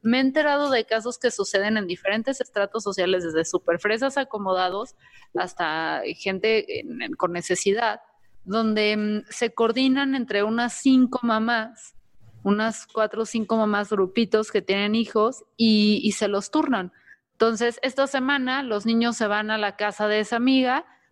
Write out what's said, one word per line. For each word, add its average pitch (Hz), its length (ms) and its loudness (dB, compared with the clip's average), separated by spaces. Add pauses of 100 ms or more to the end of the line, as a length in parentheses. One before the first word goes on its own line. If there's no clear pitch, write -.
Me 226 160 2
he 262 40 2
enterado 285 500 2
de 233 160 2
casos 226 320 -2
que 240 120 0
suceden 208 460 0
en 202 100 -2
diferentes 208 540 -2
estratos 208 420 -4
sociales, 185 400 0
desde 165 220 0
superfresas 214 760 0
acomodados 196 760 -2 (400)
hasta 160 640 -4 (160)
gente 196 640 -2
en, - 220 -12
en, - 100 -8
con 175 200 -2
necesidad, 202 680 -2 (440)
donde, 214 520 0
mm, 208 340 -4
se 233 240 -4
coordinan 262 600 2
entre 208 280 -2
unas 233 300 -2
cinco 254 500 4
mamás, 226 720 -2 (480)
unas 214 440 0
cuatro 214 360 -2
o 220 40 -2
cinco 226 300 -2
mamás 208 340 0
grupitos 214 600 2
que 202 120 0
tienen 202 320 0
hijos 226 500 0 (120)
y, 214 460 4
y 214 100 0
se 214 160 -2
los 202 220 -2
turnan. 240 420 0 (400)
Entonces, 233 500 0
esta 269 240 0
semana 269 560 -2
los 214 240 -4
niños 233 300 2
se 220 100 0
van 208 240 -2
a 220 80 -2
la 208 180 -2
casa 208 320 -2
de 214 120 2
esa 214 160 -2
amiga, 254 480 2 (280)